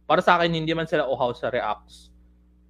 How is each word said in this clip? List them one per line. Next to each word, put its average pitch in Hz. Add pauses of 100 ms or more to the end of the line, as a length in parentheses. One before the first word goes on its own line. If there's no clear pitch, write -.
para 156
sa 180
akin, 170
hindi 160
man 160
sila 151
uhaw 127
sa 120
reacts. - (600)